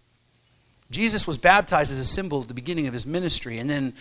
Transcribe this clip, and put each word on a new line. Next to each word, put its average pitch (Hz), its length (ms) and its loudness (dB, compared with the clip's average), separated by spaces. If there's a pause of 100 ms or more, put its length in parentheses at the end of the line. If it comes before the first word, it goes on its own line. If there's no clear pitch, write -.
(880)
Jesus 202 380 2
was 156 100 -4
baptized 175 540 4
as 135 80 -4
a 131 60 -2
symbol 147 380 2
at 113 40 -10
the 120 80 -12
beginning 143 320 -6
of 123 60 -6
his 120 120 -4
ministry. 151 540 -4
And 123 100 -6
then, 139 320 -2